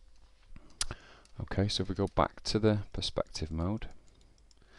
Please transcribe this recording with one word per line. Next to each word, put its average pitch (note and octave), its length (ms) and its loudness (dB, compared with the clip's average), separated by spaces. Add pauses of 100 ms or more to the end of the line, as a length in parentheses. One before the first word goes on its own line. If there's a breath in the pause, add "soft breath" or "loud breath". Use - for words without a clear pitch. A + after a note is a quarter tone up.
(1400 loud breath)
Okay, - 280 2
so - 140 0
if F#2 60 -4
we G2 60 0
go G2 220 2
back - 280 4
to - 140 2
the G#2+ 220 6 (120)
perspective - 600 -4
mode F2 340 -2 (920 loud breath)